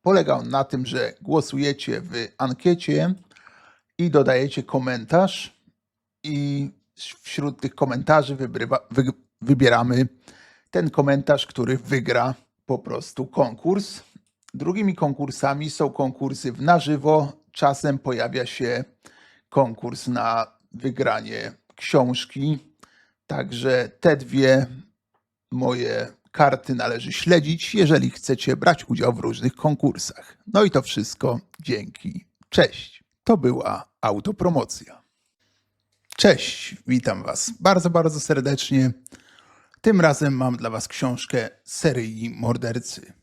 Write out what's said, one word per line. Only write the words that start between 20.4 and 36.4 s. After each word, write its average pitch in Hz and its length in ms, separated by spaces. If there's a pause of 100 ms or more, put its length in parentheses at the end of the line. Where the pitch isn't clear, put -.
wygranie 113 800 (240)
książki. 139 1000 (540)
Także 127 640 (100)
te 156 180
dwie 131 480 (840)
moje 120 560 (240)
karty 135 440
należy 117 360
śledzić, 165 640
jeżeli 147 340
chcecie - 480
brać - 320
udział 120 240
w - 60
różnych 113 360
konkursach. - 840 (160)
No 202 100
i 196 80
to 131 100
wszystko. 117 580 (220)
Dzięki. - 640 (240)
Cześć. - 540 (200)
To 226 140
była 127 640
autopromocja. 147 1000 (1120)
Cześć, - 580 (120)